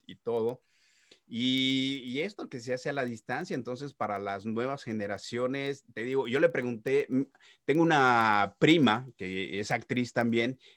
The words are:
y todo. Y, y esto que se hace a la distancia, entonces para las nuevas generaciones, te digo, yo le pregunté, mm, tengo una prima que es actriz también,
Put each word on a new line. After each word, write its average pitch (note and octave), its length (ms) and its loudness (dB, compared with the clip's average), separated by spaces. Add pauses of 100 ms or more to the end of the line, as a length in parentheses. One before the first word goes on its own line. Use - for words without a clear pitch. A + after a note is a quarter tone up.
y F#2 100 -18
todo. A#2 460 -2 (640)
Y, C3 800 0
y B2+ 160 -6
esto G#3+ 280 -8
que B2+ 120 -10
se B2 140 -4
hace C#3 160 -6
a - 20 -4
la C#3 120 -2
distancia, B2+ 500 -6
entonces B2+ 400 -8
para G#2 240 -4
las G2 260 -6
nuevas A#2 400 -4
generaciones, A#2+ 1000 -4 (100)
te A2 100 -8
digo, B2+ 240 0
yo B2 120 0
le E3+ 80 6
pregunté, C3 600 0
mm, C3 140 2 (420)
tengo D3+ 180 4
una A#2 760 4
prima C3+ 580 6
que F#2+ 440 -6
es G#2+ 100 -6
actriz A#2+ 420 -2
también, A#2 460 0 (180)